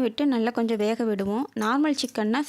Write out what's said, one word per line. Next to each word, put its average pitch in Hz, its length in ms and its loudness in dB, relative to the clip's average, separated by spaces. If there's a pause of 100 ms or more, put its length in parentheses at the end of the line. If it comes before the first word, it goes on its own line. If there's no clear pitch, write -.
விட்டு 233 260 -2
நல்லா 233 260 2
கொஞ்சம் 226 260 0
வேக 226 260 0
விடுவோம். 202 360 -2 (160)
நார்மல் 277 400 2
சிக்கன்னா 226 480 -2